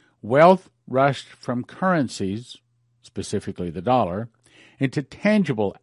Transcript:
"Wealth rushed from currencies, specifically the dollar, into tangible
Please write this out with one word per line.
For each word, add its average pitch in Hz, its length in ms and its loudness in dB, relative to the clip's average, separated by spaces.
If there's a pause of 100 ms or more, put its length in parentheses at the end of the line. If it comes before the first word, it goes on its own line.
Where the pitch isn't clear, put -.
(220)
"Wealth 156 480 4 (180)
rushed 131 400 0
from 123 380 -8
currencies, 123 920 -4 (460)
specifically 95 640 -8
the 85 120 -10
dollar, 110 480 -2 (500)
into 135 240 -4
tangible 139 800 -2